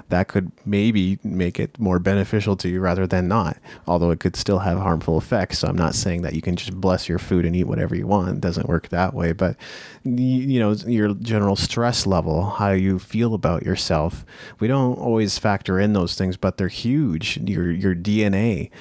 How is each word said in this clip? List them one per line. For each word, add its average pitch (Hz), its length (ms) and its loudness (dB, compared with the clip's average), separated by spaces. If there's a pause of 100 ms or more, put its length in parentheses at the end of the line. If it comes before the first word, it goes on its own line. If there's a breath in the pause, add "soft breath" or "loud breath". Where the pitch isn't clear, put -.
that 90 200 2
could - 240 -2 (120)
maybe 101 580 2
make 92 380 -2
it - 180 -4
more 92 200 2
beneficial 98 580 2
to 92 140 -4
you 90 100 -2
rather 92 260 2
than 90 220 0
not, 117 300 0 (280 loud breath)
although 85 240 2
it 85 100 0
could 87 160 -2
still 98 240 0
have 90 180 0
harmful 82 400 0
effects. - 400 -2
So 85 100 -2
I'm 90 80 -2
not 85 180 0
saying 87 280 -2
that 76 120 -6
you 80 60 -2
can 87 160 -2
just 92 240 -8
bless 92 300 0
your 82 80 0
food 90 260 0
and 85 100 0
eat 90 100 2
whatever 82 300 -2
you 87 120 -4
want. 95 240 0
It 98 100 -4
doesn't 85 280 -2
work 85 200 -2
that 90 240 0
way. 85 200 0
But, 92 240 0 (480 loud breath)
y-, 131 100 -2
you 127 460 2
know, 107 120 4 (140)
your 107 280 2
general 101 420 2
stress - 500 -2
level, 87 440 2
how 101 200 0
you 95 280 2
feel 110 360 -2
about 85 300 -2
yourself, 85 600 -2 (360 loud breath)
we - 60 0
don't 127 320 2
always 113 400 0
factor 98 360 0
in 101 180 4
those 90 220 2
things, 92 220 -2
but 95 200 -2
they're 95 120 -2
huge. 117 720 -2
Your, 87 320 -2
your 92 260 2
D 104 280 0
N 101 100 2
A, 107 360 0 (100)